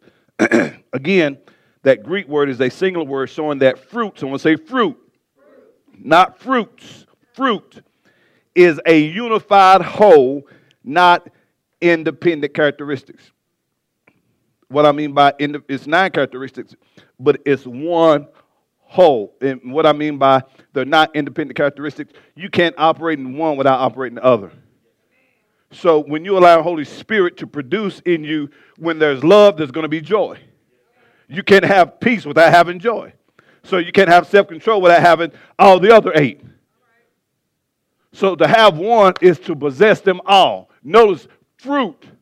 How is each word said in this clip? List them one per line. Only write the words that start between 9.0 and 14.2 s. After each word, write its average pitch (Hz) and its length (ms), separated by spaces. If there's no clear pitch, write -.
whole, 143 680
not 165 460
independent 160 720
characteristics. 143 800